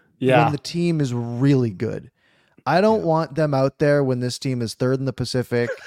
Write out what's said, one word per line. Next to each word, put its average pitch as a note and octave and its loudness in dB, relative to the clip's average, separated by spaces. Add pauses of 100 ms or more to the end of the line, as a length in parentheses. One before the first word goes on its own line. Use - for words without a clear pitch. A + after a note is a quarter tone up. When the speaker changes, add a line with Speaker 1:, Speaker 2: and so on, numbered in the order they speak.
(200)
Speaker 1:
Yeah. B2+ 4
Speaker 2:
when A2+ 2
the C#3+ -4
team E3+ -2
is B2+ -2
really A#2+ 0
good. A2 -8 (540)
I D#3+ 2
don't A3 2
Speaker 1:
Yeah. E3 -4
Speaker 2:
want D#3+ -2
them D3+ 0
out C3+ 0
there D3 4
when C3 -2
this B2 -6
team B2+ -4
is A2+ -4
third C3 -2
in C3+ -6
the C3 -4
Pacific A#2+ -2 (180)